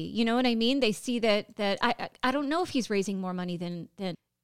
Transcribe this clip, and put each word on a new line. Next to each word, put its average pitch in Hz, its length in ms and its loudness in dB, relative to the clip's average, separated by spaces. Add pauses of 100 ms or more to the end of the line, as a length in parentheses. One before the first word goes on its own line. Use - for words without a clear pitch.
(140)
You 226 100 2
know 226 120 2
what 254 100 2
I 233 80 4
mean? 240 260 2
They 220 120 4
see 240 280 -2
that, 208 360 2
that 202 260 0
I, 240 160 2
I, 226 100 -6 (160)
I 254 60 4
don't 277 180 0
know 330 140 0
if 339 60 -2
he's 240 220 -2
raising 196 300 0
more 185 120 -4
money 180 240 -4
than, 175 400 -6
than, 185 180 -4 (300)